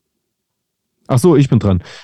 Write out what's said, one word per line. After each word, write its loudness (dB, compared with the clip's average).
Ach -2
so, 2
ich 0
bin 0
dran. -2